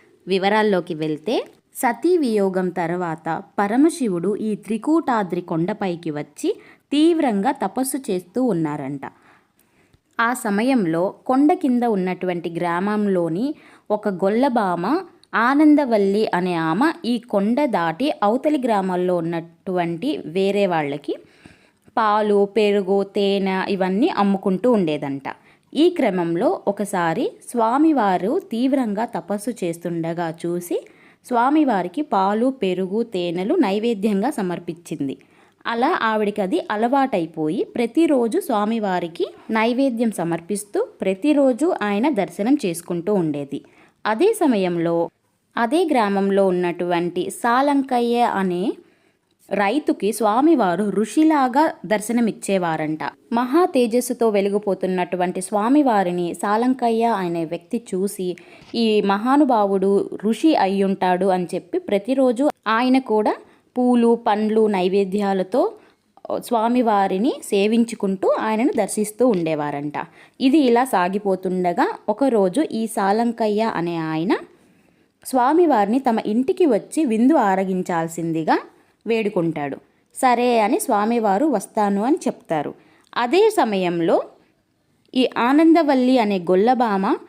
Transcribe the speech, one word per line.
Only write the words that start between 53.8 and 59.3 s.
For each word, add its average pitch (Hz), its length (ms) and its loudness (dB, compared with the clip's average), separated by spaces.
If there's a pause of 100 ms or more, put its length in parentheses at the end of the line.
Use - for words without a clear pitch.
వెలిగిపోతున్నటువంటి 185 1120 -2
స్వామివారిని 202 920 0
సాలంకయ్య 226 720 0
అనే 180 420 -2
వ్యక్తి 170 380 -8 (120)
చూసి, 185 400 -4 (400)
"ఈ 214 260 2
మహానుభావుడు 202 1080 2 (160)